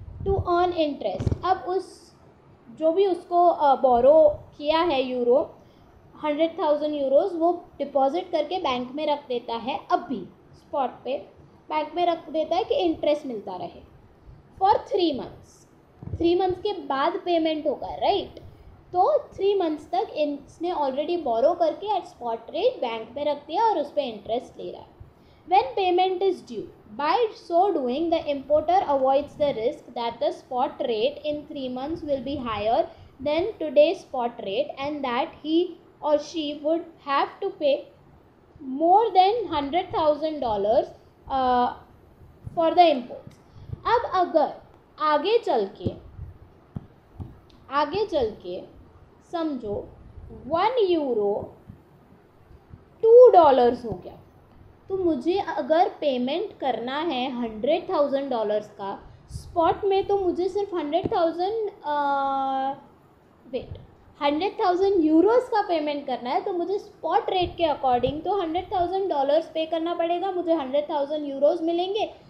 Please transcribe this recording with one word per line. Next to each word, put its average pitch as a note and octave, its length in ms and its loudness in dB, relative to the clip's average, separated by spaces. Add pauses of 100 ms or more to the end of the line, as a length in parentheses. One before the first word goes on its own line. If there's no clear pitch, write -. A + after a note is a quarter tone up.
(260)
to G4 100 2
earn F4 420 0
interest। A#3+ 680 -2
अब F#4 240 0
उस, - 440 -6 (640)
जो D#4+ 140 2
भी G4 140 4
उसको, F4 400 2
अ, D4+ 280 4
बोरो C4+ 540 6 (300)
किया D4+ 220 0
है D4 220 2
euro, B3+ 520 2 (720)
hundred D#4+ 340 0
thousand D4+ 360 0
euros D4 420 2
वो E4+ 280 0 (140)
deposit C#4+ 520 0
करके D#4+ 280 -2
bank B3+ 340 -4
में D4+ 140 -4
रख D4 220 -2
देता A#3+ 260 -6
है A3+ 260 -6 (100)
अभी C#4 380 -4 (260)
spot C4 360 -4 (140)
पे, C4 140 -6 (500)
Bank D#4 260 -4
में F4 120 0
रख E4 240 -2
देता D#4 260 -2
है A4+ 80 0
कि - 100 -2
इंटरेस्ट D#4 520 0
मिलता G3+ 300 -8
रहे - 240 -12 (800)
for G4 120 4
three F#4 380 0
months। F3 460 -12 (560)
थ्री E4+ 200 0
मंथ्स F#4 260 0
के G#4 120 -4
बाद D4+ 520 -4
पेमेंट D#4+ 420 0
होगा, E3 280 -4
राइट? C#4+ 440 -2 (540)
तो A4 260 4
थ्री - 360 -2
मंथ्स D#4+ 360 -2
तक G4 240 -2
इसने D4+ 580 -4
already D4 500 -2
बोरो B3+ 320 2
करके F4 320 -2
at G4+ 200 -2
spot A#3 320 -8
rate F4+ 420 -2
बैंक A3+ 360 -6
में D4 80 -6
रख C#4+ 220 -4
दिया F4+ 180 -2
और G4+ 140 2
उस C#4+ 140 -4
पे C#4+ 100 -2
इंटरेस्ट A3+ 580 -8
ले F3 100 -10
रहा - 120 -16
है। - 160 -20 (500)
When A4 300 2
payment F#4 440 2
is F#4 280 -2
due, G#3 160 -10 (340)
by D#4+ 160 0 (340)
so F4 260 2
doing C#4+ 360 -2
the D4+ 220 -2
importer D4+ 540 2
avoids C#4 520 2
the F#3+ 160 2
risk A#3+ 420 -4
that A#3 240 -6
the E4 100 0
spot C4+ 540 -4
rate A#3+ 400 -2
in D4 160 -4 (100)
three C4 260 -8
months D4+ 260 -8
will C4+ 220 -4
be C#4+ 140 -6
higher A3+ 420 -2 (440)
than D#4 180 0 (180)
today's D4+ 360 4
spot A#3+ 460 -6
rate G#3+ 280 -4 (140)
and D4 200 -6
that B3+ 200 -2 (200)
he E4 180 2 (400)
or D4 100 2
she D4+ 300 -4 (200)
would E4 180 0 (260)
have D4+ 220 0 (140)
to F#4+ 60 -4 (120)
pay C#4+ 140 2 (1080)
more G4 320 6
than F#4+ 380 4
हंड्रेड D#4 440 -2
थाउजेंड D4+ 440 0
डॉलर्स, A3 480 0 (400)
अ, B3+ 440 2 (840)
for E4 140 2
the E4+ 200 8
imports। - 460 -2 (520)
अब A#4 280 2
अगर E4 400 2 (460)
आगे D4+ 380 2
चल C4 280 0
के, - 260 -8 (1800)
आगे D4+ 360 0
चल C4+ 240 0
के F3+ 300 -12 (720)
समझो C4+ 560 -6 (580)
one F#4 340 0
euro B3+ 760 0 (1500)
two A#4 260 12
dollars C4 560 6
हो G3 200 -8
गया, - 140 -16 (720)
तो G4 80 -4
मुझे E4+ 420 0
अगर D#4+ 500 2
payment D4 680 -4
करना B3+ 400 -4
है C#4 340 -4
hundred B3 600 -2
thousand C#4 380 0
dollars G#3+ 380 -2
का G3 340 -10 (280)
spot F4+ 540 -2
में, F#4+ 220 2
तो G4+ 120 0
मुझे F4 300 -2
सिर्फ G4 260 -4
हंड्रेड E4+ 420 -2
थाउजेंड, F4+ 540 -2 (140)
अ, D4 100 -2 (1600)
wait, - 280 -10 (440)
hundred F4 420 0
thousand F#4 400 4
euros F#4+ 400 6
का G#4+ 180 0
payment D4+ 440 -2
करना A#3+ 240 -6
है, F4 100 0
तो G4 120 -6
मुझे F4+ 260 -4
spot G4 520 -4
rate F4+ 260 -2
के E4+ 80 0
according C4+ 600 0
तो G4 160 0
hundred F4+ 340 -4
thousand F#4 360 0
dollars D4 440 0
पे D#4+ 120 -2
करना E4 280 -4
पड़ेगा। E4+ 360 -2
मुझे E4 240 0
hundred D4 360 -2
thousand D4 380 -4
euros D4 340 0
मिलेंगे F4 520 -2 (160)